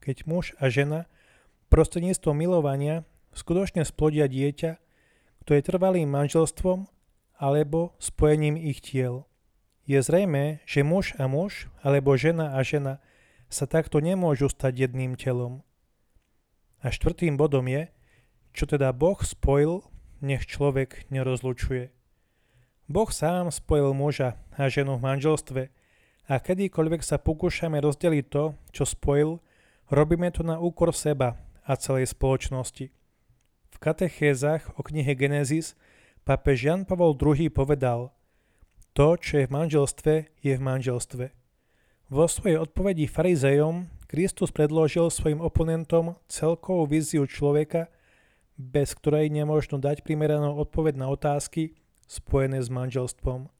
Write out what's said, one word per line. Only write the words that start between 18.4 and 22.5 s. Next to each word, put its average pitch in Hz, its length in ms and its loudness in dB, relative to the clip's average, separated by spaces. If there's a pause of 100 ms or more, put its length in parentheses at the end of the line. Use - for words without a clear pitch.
čo - 160 -4
teda 135 240 2
Boh 156 320 2
spojil, 151 640 0 (320)
nech 139 240 -4
človek 135 640 -4
nerozlučuje. 127 800 -4 (1040)